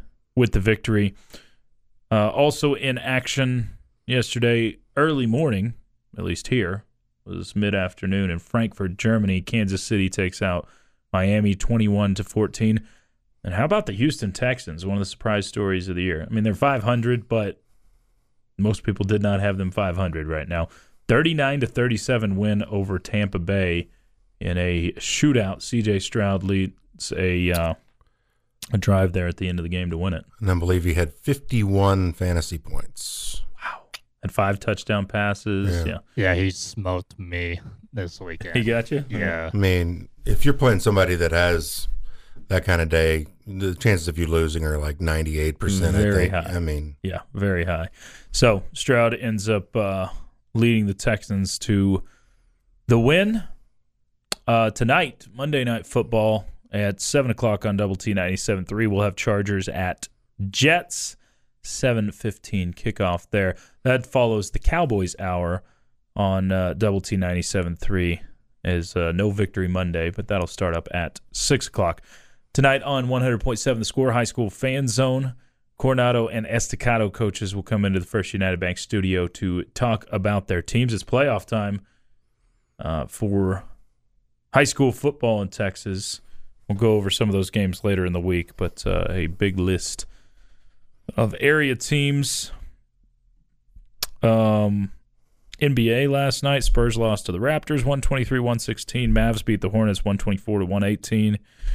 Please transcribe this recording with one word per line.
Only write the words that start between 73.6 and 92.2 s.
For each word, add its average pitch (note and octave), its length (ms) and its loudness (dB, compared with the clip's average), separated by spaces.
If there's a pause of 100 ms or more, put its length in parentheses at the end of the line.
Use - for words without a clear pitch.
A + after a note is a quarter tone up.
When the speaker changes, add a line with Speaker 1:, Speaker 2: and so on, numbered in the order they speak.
Speaker 1:
The A2 60 -4
Score, C3 280 0
High A#2+ 120 2
School A2 260 -2
Fan C3 380 -2
Zone, C3 460 0 (440)
Coronado B2 500 2
and A2 180 -4
Estacado A2+ 640 0
coaches G2+ 440 -4
will G2 80 -6
come G#2 220 0
into G2 160 2
the F2 60 -6
First - 260 -4
United F#2 260 0
Bank F2+ 180 -4
studio F#2 520 0
to F2+ 340 -4 (120)
talk A2+ 360 0
about G#2 380 0
their F2 140 0
teams. A#2+ 300 0
It's G2+ 120 -4
playoff B2 420 0
time, G2+ 360 -4 (960)
uh, D#2 280 -4
for G2 580 -2 (880)
high C#3+ 120 6
school C3+ 280 2
football A#2+ 480 -2
in G2 80 -4
Texas. G2 720 -6 (480)
We'll G#2 80 -2
go A2 160 4
over G2+ 160 2
some G#2+ 200 2
of G2 40 2
those G2 180 0
games F#2+ 340 -2
later F#2+ 200 2
in F2+ 80 0
the F2 80 0
week, F2+ 360 -2
but, - 300 -6
uh, F2+ 220 0
a F2 200 0
big F#2+ 300 0
list F2+ 480 -2 (1080)
of A2 240 0
area C#3+ 340 2
teams. C#3+ 800 0 (1700)